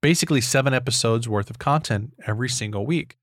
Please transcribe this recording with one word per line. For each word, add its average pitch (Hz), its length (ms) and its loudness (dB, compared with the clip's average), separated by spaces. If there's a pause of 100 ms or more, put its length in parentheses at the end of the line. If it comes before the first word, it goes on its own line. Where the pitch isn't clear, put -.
basically 160 400 2
seven 135 320 2
episodes 117 560 0
worth 104 220 -2
of - 80 -14
content 143 540 -2 (120)
every 120 240 -2
single 107 380 -4
week. 156 360 -4